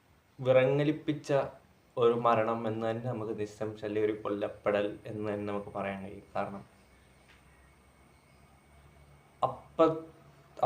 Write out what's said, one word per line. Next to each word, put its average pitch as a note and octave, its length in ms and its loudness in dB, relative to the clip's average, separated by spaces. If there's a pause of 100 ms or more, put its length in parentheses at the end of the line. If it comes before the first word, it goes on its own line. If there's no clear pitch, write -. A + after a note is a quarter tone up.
(380)
വിറങ്ങലിപ്പിച്ച C#3+ 920 4 (720)
ഒരു A#2 120 6 (120)
മരണം A#2 420 4
എന്ന് A2+ 180 -4
തന്നെ A#2 240 -2
നമുക്ക് A2 300 -6
നിസ്സംശയം, G#2+ 480 -6
അല്ലെങ്കിൽ G#2+ 200 2
ഒരു A2 140 0
കൊല്ലപ്പെടൽ G#2 640 0 (240)
എന്ന് G#2+ 200 -6
തന്നെ G#2 200 -4
നമുക്ക് G2+ 260 -6
പറയാൻ G2 300 -4
കഴിയും. G2 300 -16
കാരണം G2 260 -6 (2750)
അപ്പ-, D#3 580 0 (640)